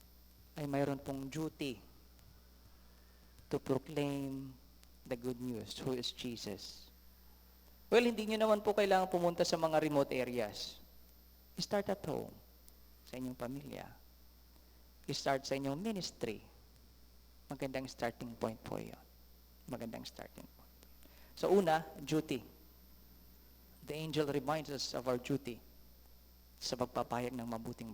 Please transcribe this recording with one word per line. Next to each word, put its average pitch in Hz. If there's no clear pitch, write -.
ay 151
mayroon 139
pong 135
duty 147
to 143
proclaim 139
the 131
good 123
news, 110
who 131
is 123
Jesus. -
Well, 226
hindi 226
nyo 220
naman 208
po 208
kailangan 190
pumunta 175
sa 170
mga 160
remote 147
areas. 120
Start 101
at -
home, 123
sa -
inyong 127
pamilya. 127
Start 139
sa -
inyong 139
ministry. 175
Magandang 135
starting 120
point 113
po -
yun. -
Magandang 117
starting -
point. -
So 160
una, 165
duty. 147
The 147
angel 156
reminds 143
us 139
of 127
our 127
duty 123
sa -
pagpapahayag 123
ng 120
mabuting 117